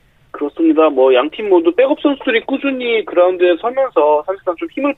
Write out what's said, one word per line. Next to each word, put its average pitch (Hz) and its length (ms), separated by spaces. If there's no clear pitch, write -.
그렇습니다. 156 580
뭐, 131 240
양팀 156 360
모두 175 260
백업 294 240
선수들이 269 460
꾸준히 254 580
그라운드에 175 560
서면서 175 680
사실상 190 300
좀 170 160
힘을 269 260